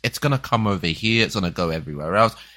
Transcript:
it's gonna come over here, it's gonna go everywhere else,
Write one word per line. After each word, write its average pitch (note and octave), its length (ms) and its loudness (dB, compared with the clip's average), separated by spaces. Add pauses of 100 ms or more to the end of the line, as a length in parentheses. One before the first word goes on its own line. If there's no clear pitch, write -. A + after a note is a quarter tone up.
it's - 160 -4
gonna C#3+ 200 0
come A2+ 280 0
over F#2+ 200 0
here, A2 360 2
it's - 120 -2
gonna F2+ 160 0
go E2+ 180 -2
everywhere D2+ 460 -4
else, A2 200 4 (220)